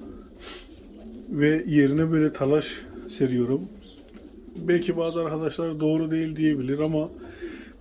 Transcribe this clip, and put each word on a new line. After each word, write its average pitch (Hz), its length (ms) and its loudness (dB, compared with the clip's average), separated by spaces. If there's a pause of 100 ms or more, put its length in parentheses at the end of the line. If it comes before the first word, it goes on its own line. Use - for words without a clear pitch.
(1300)
ve 156 380 2
yerine 151 440 6
böyle 156 220 4
talaş 147 480 0 (280)
seriyorum. 127 520 2 (960)
Belki 170 420 2
bazı 165 240 0
arkadaşlar 160 580 -2
doğru 156 320 2
değil 160 240 0
diyebilir 143 440 2
ama 156 300 2 (720)